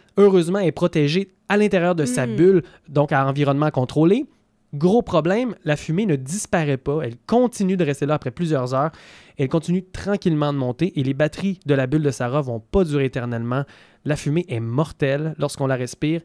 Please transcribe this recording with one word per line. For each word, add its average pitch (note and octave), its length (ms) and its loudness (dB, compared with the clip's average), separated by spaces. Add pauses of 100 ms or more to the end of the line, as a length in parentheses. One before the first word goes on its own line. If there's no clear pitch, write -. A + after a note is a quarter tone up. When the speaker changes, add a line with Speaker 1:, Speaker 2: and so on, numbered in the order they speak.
(160)
Speaker 1:
heureusement, F#3+ 420 4
est E3+ 140 0
protégée F3 560 0 (200)
à G3 80 2
l'intérieur F3+ 380 2
de D#3 100 0
sa B2+ 220 -2
Speaker 2:
Hmm. A2+ 100 -4
Speaker 1:
bulle, F3+ 260 6 (260)
donc D3 240 0
à C3+ 140 2
environnement C#3+ 440 2
contrôlé. E3 560 2 (480)
Gros F3+ 280 2
problème, F#3 520 0 (100)
la D3+ 120 0
fumée E3+ 280 -2
ne D#3+ 120 2
disparaît D3 600 -2
pas. C#3+ 260 -4
Elle A#2 120 -8 (120)
continue G#3 480 0
de F3 80 2
rester C#3 220 -2
là D3+ 80 0
après B2+ 180 -6
plusieurs C3+ 420 -2
heures. D3 160 0 (480)
Elle C#3 100 0
continue E3+ 360 -2
tranquillement D#3+ 680 -2
de C#3+ 60 -2
monter C3+ 400 -4
et C3 60 0
les C3+ 100 -2
batteries D3+ 500 -2
de C#3+ 100 0
la C3+ 120 0
bulle D3+ 160 0
de C#3+ 80 0
Sarah B2+ 300 -4
vont B2 180 -6
pas F#3+ 240 0
durer C#3+ 220 0
éternellement. A#2+ 600 -4 (400)
La C#3+ 120 -2
fumée D3+ 320 -2
est A#2 100 -4
mortelle C#3 800 -2
lorsqu'on C#3+ 300 -4
la C3 80 0
respire D3+ 480 -4